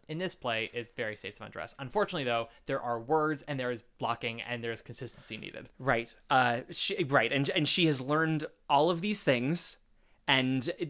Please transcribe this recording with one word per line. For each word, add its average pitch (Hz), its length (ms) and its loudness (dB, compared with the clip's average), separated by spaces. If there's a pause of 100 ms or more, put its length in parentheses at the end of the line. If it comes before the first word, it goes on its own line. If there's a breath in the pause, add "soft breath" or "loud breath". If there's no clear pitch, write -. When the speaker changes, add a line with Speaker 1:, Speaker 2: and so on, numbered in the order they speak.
Speaker 1:
in 156 120 -8
this 180 180 -4
play, 113 360 -2
is 120 180 -8
various 107 280 -6
states 101 220 -12
of 107 60 -14
undress. 101 340 -10
Unfortunately, 175 420 -2
though, 117 260 -2 (180 soft breath)
there 135 140 -2
are 120 200 -4
words 151 420 0
and 143 160 -6
there 123 140 -2
is 117 100 -8 (160)
blocking 117 420 -4
and 120 220 -8
there 117 80 -4
is 113 120 -8
consistency - 540 -12
needed. - 320 -14 (120)
Speaker 2:
Right. 120 340 0 (160)
Uh, 123 300 4 (100)
she, - 320 0
right. 131 300 4
And, 139 180 0
and 175 160 2
she 160 200 4
has 139 140 4
learned 156 440 0 (260)
all 147 180 6
of 170 120 0
these 208 240 2
things. 135 540 2 (500)
And, 131 420 2 (200)